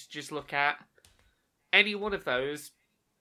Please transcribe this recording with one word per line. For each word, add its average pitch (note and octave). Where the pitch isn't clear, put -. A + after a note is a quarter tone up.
just D3
look D3
at C#3+
any G#3
one G3+
of F#3+
those, C#3+